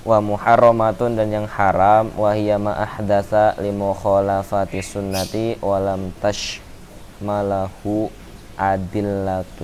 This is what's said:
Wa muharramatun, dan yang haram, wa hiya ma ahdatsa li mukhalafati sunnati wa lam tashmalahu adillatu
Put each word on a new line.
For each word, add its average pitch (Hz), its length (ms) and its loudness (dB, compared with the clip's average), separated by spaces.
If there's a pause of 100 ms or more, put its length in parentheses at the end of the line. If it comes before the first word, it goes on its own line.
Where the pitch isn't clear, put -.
Wa 113 160 4
muharramatun, 113 960 4
dan 110 160 0
yang 107 160 -2
haram, 101 720 4
wa 104 160 2
hiya 104 240 0
ma 104 160 -2
ahdatsa 107 880 0
li 101 80 -4
mukhalafati 98 1120 0
sunnati 98 800 -4
wa 98 160 0
lam 95 400 -2
tashmalahu 101 1900 -6 (480)
adillatu 95 1080 -4